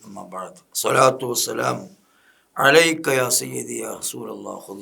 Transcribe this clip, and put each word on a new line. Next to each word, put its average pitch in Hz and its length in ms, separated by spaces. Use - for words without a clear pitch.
أما 98 180
بعد. 92 300
الصلاة 131 480
والسلام 120 680
عليك 160 500
يا 131 220
سيدي 123 500
يا 110 180
رسول 117 320
الله. 101 300
خذ 98 220